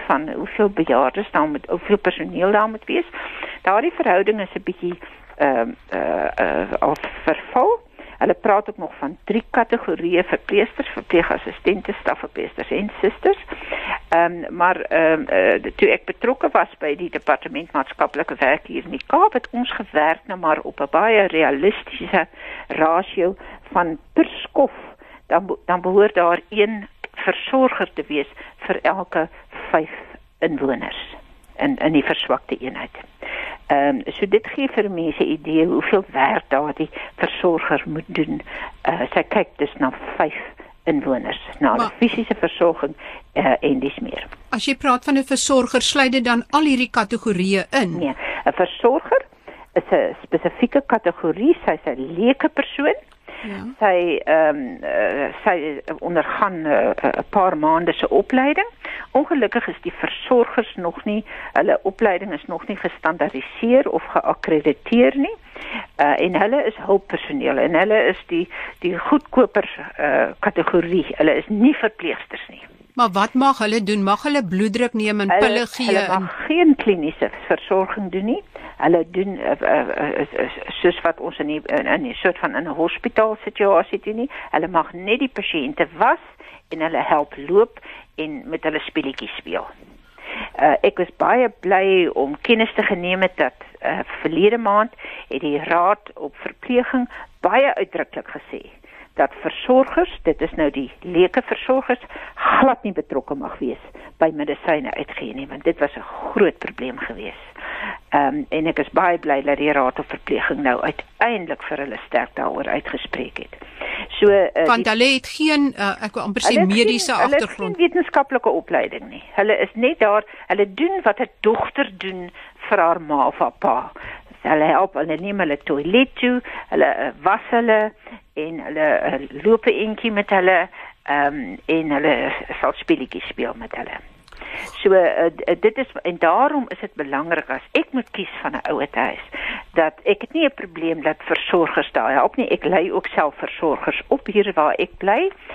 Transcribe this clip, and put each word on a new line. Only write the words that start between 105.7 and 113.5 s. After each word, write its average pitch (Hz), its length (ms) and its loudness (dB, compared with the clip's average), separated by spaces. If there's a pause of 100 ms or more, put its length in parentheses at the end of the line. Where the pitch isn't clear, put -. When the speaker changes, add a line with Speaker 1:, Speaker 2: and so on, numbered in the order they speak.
Speaker 1:
was 143 160 0
'n 110 60 -14
groot - 560 0
probleem - 400 -8
gewees. - 440 -12 (680)
Ehm, 143 400 2
en 156 180 -2
ek 156 120 -2
is 143 100 -2
baie 175 280 2
bly 143 240 0
dat 139 160 0
die 147 140 2
Raad 139 280 2
of - 80 -6
Verpleging - 520 -4
nou 131 220 0
uiteindelik 180 840 -4
vir - 140 -6
hulle 139 280 -8
sterk 120 300 0
daaroor - 320 -4
uitgespreek - 720 -6
het. - 180 -16 (540)